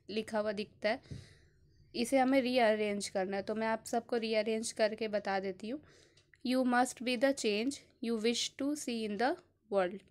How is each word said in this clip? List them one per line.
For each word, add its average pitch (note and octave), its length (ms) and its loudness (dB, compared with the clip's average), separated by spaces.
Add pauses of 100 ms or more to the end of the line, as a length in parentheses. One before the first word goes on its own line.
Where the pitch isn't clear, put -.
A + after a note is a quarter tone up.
(100)
लिखा A3 280 -4
हुआ G#3+ 140 0
दिखता G#3 360 -4
है, - 140 -2 (920)
इसे A#3+ 240 2
हमें C4 220 4
रीअरेंज G#3+ 680 2
करना G3 280 -2
है, G3 60 -2
तो G#3+ 120 -4
मैं A3 120 -2
आप A3 180 -2
सबको A#3+ 320 -2
रीअरेंज A3 560 0
करके A3 360 0
बता G3+ 320 -2
देती F#3+ 280 -6
हूँ। C#4+ 140 -8 (640)
"You B3+ 200 2
must B3 280 2
be - 80 -12
the A#3+ 180 0
change B3 580 0 (260)
you A3+ 160 0
wish A#3 140 2
to - 280 -4
see B3 460 -4
in G3+ 100 -4
the C4+ 180 2 (360)
world", F#3+ 280 0 (100)